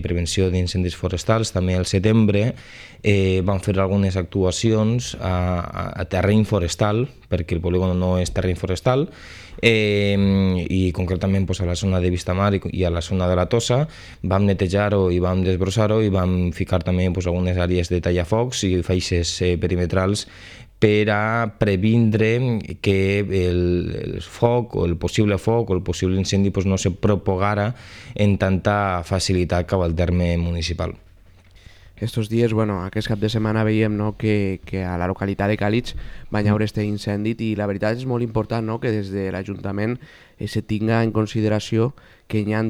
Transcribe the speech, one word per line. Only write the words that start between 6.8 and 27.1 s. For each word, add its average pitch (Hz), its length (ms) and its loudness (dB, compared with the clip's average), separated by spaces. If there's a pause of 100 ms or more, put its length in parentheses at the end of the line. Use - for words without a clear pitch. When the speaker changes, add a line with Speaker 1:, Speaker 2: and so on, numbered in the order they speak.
Speaker 1:
perquè 87 260 -2
el 82 80 -2
polígon 90 380 2
no 92 180 2
és 87 160 -2
terreny 92 240 0
forestal, 127 480 0 (540)
eh, 104 560 4 (500)
i 92 240 2
concretament, 92 560 0
pues, 92 140 -2
a 87 80 0
la 87 80 -2
zona 92 240 2
de 90 80 2
Vistamar 92 480 0
i, - 40 -4 (120)
i 90 100 0
a 85 80 2
la 85 140 -2
zona 92 240 0
de 90 80 2
la 90 100 2
Tossa, 123 360 2 (400)
vam 98 260 2
netejar-ho 98 640 2
i 90 80 2
vam 92 240 2
desbrossar-ho 95 560 2
i 107 80 2
vam 90 420 2
ficar 90 320 -2
també, 90 300 0
pues, 90 160 -2
algunes 90 320 0
àrees 90 320 0
de 87 80 2
tallafocs 101 640 0
i 92 80 2 (100)
feixes, 90 640 -2
eh, 90 160 2
perimetrals 90 640 0 (540)
per 104 320 4
a 110 480 -2
previndre 110 800 2 (400)
que 98 400 2
el, 90 800 0
el - 240 -8
foc 120 560 -2
o 90 80 0
el 85 80 -2
possible 101 400 0
foc 113 360 0
o 92 40 0
el 90 80 -2
possible 92 360 -2
incendi, 98 320 0
pues, 95 140 0
no 95 120 2
se 95 140 0
propagara 101 840 0 (400)